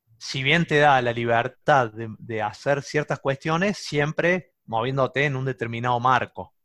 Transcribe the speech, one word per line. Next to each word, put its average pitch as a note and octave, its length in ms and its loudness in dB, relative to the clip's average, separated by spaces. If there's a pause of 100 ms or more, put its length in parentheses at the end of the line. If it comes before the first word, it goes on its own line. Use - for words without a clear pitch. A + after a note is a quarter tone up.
(180)
si - 260 -8
bien D#3+ 220 2
te D3+ 140 2
da C#3+ 220 6
la A#2+ 120 -2
libertad A#2 800 0
de, A2+ 260 -10
de A2+ 240 -8
hacer C#3 400 -2
ciertas D3 380 -4
cuestiones, D#3+ 580 -2
siempre D#3 760 -2 (120)
moviéndote C3 600 0
en C#3 100 -2
un C3 100 -4
determinado A#2+ 540 -4
marco A#2 540 0 (120)